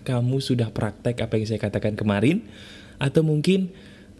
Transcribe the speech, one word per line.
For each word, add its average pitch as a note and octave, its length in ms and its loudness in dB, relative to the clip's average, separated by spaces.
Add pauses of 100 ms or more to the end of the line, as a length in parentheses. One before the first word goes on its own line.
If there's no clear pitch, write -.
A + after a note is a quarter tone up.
kamu B2+ 320 0
sudah A#2+ 320 0
praktek A#2 480 -4
apa A#2 160 -2
yang A2 160 0
saya G#2+ 80 0
katakan G#2 400 -2
kemarin? A2 480 2 (560)
Atau D#3 240 2
mungkin F3+ 480 2 (460)